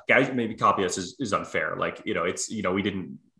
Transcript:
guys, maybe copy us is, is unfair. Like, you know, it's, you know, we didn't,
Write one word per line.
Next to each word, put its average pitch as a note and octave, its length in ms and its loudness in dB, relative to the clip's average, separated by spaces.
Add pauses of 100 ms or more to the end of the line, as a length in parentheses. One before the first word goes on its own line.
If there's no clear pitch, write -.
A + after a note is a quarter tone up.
guys, C3 240 6
maybe A#2 220 -2
copy G2 300 4
us F2+ 120 0
is, F2+ 220 -6
is G#2+ 140 -4
unfair. E2 440 -2
Like, E2+ 280 -4
you G2+ 100 -2
know, E2+ 100 0
it's, F2+ 240 -2
you G#2+ 140 -6
know, F#2 100 0
we G2 80 2
didn't, F#2 380 -4 (220)